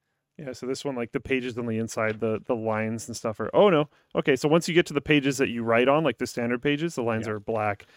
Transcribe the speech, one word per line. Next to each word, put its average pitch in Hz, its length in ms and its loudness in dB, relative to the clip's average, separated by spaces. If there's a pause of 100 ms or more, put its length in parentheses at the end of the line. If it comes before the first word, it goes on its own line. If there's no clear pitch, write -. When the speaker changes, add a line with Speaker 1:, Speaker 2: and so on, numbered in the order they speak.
(380)
Speaker 1:
Yeah, 143 160 -12
so 123 120 -12
this 131 180 -6
one, 139 120 -4
like, 120 160 -6
the 139 80 -4
pages 127 400 -2
on 120 80 -4
the 113 100 -2
inside, 110 420 -2
the, 110 280 -2
the 127 80 0
lines 110 520 -4
and 117 80 -10
stuff 110 240 -6
are, 110 140 -4
oh, 202 160 8
no. 151 200 2 (260)
Okay, 151 200 2
so 147 140 0
once 165 180 4
you 175 60 -4
get 165 140 4
to 160 60 -10
the 143 80 0
pages 139 360 2
that 127 120 2
you 117 140 -4
write 117 240 4
on, 147 160 4
like, 131 140 0
the 123 80 -4
standard 120 360 -4
pages, 147 340 -2
the 123 80 -4
lines 113 240 -2
Speaker 2:
Yeah. 107 60 -4
Speaker 1:
are 107 60 -6
black, 107 460 -4 (120)